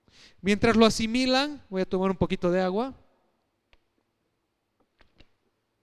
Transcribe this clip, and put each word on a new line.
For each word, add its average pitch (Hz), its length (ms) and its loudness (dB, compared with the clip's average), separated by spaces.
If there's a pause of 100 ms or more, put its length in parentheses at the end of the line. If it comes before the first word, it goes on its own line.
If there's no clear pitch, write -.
(400)
Mientras 208 360 2
lo 226 100 6
asimilan, 254 840 0
voy 190 120 -4
a 185 80 -4
tomar 190 220 0
un 180 60 -6
poquito 180 340 -2
de 185 100 0
agua. 208 320 -4 (3000)